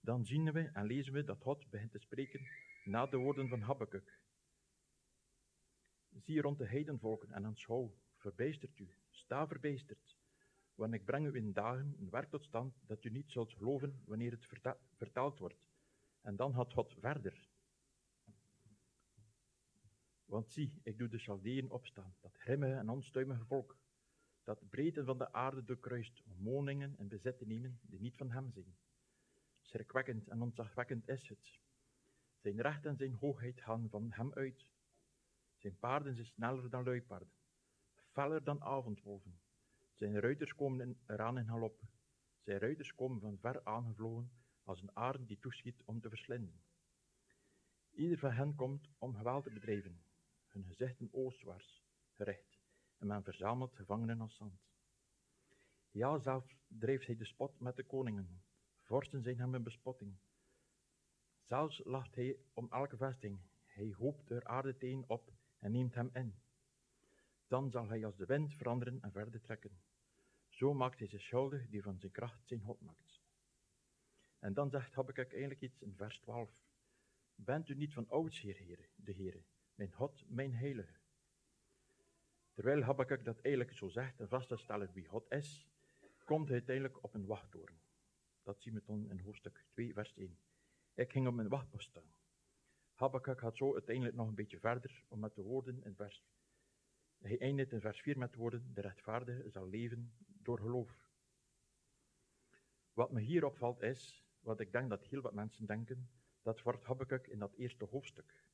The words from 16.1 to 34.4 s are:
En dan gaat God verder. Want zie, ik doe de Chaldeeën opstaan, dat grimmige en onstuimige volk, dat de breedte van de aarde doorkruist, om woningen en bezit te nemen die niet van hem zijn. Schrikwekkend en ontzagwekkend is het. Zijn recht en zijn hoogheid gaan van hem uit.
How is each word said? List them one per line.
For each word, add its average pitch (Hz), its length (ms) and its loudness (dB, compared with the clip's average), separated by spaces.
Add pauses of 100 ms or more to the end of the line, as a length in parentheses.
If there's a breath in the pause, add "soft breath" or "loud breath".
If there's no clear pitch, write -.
En 104 160 -4
dan 127 180 4
gaat 123 180 4
God 123 260 2
verder. 120 500 -2 (2750)
Want 104 280 -2
zie, - 300 -2
ik 107 160 -6
doe 120 100 -2
de 117 100 -4
Chaldeeën 113 520 -2
opstaan, 98 500 -8
dat - 160 -20
grimmige 135 380 2
en 110 140 -2
onstuimige 131 560 0
volk, 135 320 0 (680 soft breath)
dat 110 160 -4
de 107 60 -18
breedte 147 380 2
van 127 140 2
de - 140 -2
aarde 131 320 2
doorkruist, 120 600 -4
om 98 200 -8
woningen 139 540 0
en 101 100 -6
bezit 113 300 -2
te 110 80 -8
nemen 120 360 -4
die - 180 -12
niet 120 160 -4
van 131 140 -4
hem 131 200 -4
zijn. 90 260 -14 (840 soft breath)
Schrikwekkend 117 680 0
en 117 140 0
ontzagwekkend 117 680 -2
is 131 200 -2
het. - 300 -16 (800 soft breath)
Zijn 104 240 0
recht 147 260 0
en 143 100 2
zijn 135 180 0
hoogheid 127 460 0
gaan 113 280 0
van 110 240 -2
hem 127 200 -2
uit. 131 340 -4 (880)